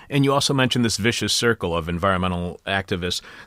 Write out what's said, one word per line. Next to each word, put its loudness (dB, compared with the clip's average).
And 4
you 4
also 2
mentioned 2
this 0
vicious 0
circle 0
of -2
environmental -2
activists -2